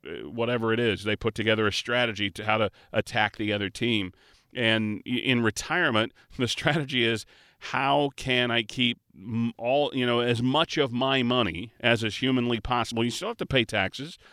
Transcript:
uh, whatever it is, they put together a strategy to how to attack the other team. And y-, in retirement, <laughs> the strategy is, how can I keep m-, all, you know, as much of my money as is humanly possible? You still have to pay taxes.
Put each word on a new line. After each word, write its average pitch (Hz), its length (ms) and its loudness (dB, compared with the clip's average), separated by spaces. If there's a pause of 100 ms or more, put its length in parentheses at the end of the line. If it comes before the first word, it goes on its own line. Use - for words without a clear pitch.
uh, 71 240 -10
whatever 113 440 0
it 113 80 2
is, 101 240 0
they 107 100 0
put 110 200 -2
together 110 320 2
a 98 60 2
strategy 113 580 -2
to 104 140 -10
how 107 120 2
to 107 140 2 (200)
attack 107 460 0
the 107 160 -2
other 101 160 -2
team. 104 440 -2 (400)
And 110 540 0
y-, 123 120 -2
in 120 240 2
retirement, 120 680 0 (120)
<laughs> - 140 -20
the 123 100 0
strategy 131 580 0
is, 113 200 -2 (320)
how 139 580 0
can 123 340 0
I 117 120 2
keep 120 360 -2 (160)
m-, 113 440 -4
all, 135 360 0
you 127 120 0
know, 120 140 2
as 120 220 0
much 147 360 0
of 139 120 2
my 131 320 2
money 113 560 0
as 117 240 2
is 110 140 -4
humanly 123 420 0
possible? 117 460 -2
You 120 60 0
still 185 180 -6
have 233 80 -8
to - 100 -6
pay 127 180 2
taxes. 107 540 -4 (140)